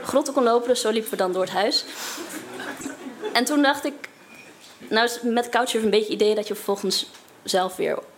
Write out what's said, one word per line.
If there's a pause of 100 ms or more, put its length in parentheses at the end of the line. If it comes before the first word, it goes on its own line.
grotto
kon
lopen,
dus
zo
liepen
we
dan
door
het
huis. (1500)
En
toen
dacht
ik, (920)
nou
is
met
Couchsurfing
een
beetje
het
idee
dat
je
vervolgens (320)
zelf
weer (200)